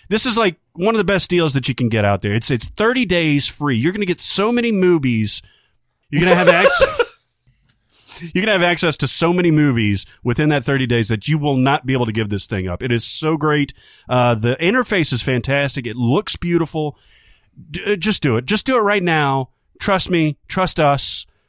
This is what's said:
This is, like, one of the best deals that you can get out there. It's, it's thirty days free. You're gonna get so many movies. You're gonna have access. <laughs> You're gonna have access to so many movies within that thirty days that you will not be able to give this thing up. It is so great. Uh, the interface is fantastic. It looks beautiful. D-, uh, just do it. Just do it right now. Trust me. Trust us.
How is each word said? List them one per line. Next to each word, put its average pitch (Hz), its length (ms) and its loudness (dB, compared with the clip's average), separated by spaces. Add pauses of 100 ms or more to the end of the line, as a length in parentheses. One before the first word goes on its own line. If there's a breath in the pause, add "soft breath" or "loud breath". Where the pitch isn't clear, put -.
This 214 160 0
is, 226 100 0
like, 214 200 0 (180)
one 208 220 0
of - 20 0
the 208 60 2
best 190 260 0
deals 165 240 2
that 135 160 -2
you 123 60 -2
can 123 120 0
get 107 180 0
out 101 180 0
there. 104 100 -2
It's, 117 160 -2
it's 127 200 -2
thirty 240 360 0
days 160 400 0
free. 143 320 -2
You're 143 140 0
gonna 202 160 -4
get 175 140 -2
so 214 300 0
many 233 200 0
movies. 139 720 2 (680 soft breath)
You're 143 140 0
gonna 180 100 6
have 175 160 4
access. 539 520 4
<laughs> - 1300 -14
You're 185 100 0
gonna 220 140 0
have 175 60 2
access 170 340 0
to 139 100 -2
so 165 240 0
many 180 180 2
movies 117 560 2 (180 soft breath)
within 151 260 0
that 143 160 0
thirty 135 200 0
days 117 220 0
that 110 220 -4
you 156 80 0
will 143 180 0
not 131 300 0
be 131 80 -2
able 123 120 0
to 110 60 -4
give 107 180 -2
this 101 180 -6
thing 95 200 -4
up. 90 160 -6
It 123 80 -2
is 117 140 -2
so 160 320 -4
great. 147 360 -2 (360 soft breath)
Uh, 120 260 2
the 117 220 -2
interface 196 560 0
is 117 80 -2
fantastic. 135 680 -2
It 110 80 -10
looks 123 400 0
beautiful. 160 640 -2 (720 soft breath)
D-, 190 220 -4
uh, - 20 -2
just 196 260 -2
do 127 140 2
it. 127 100 -2
Just 208 200 -2
do 262 120 0
it 226 40 2
right 202 220 0
now. 143 460 0 (300)
Trust 190 300 0
me. 160 280 0 (120)
Trust 185 320 -2
us. 143 440 0 (240)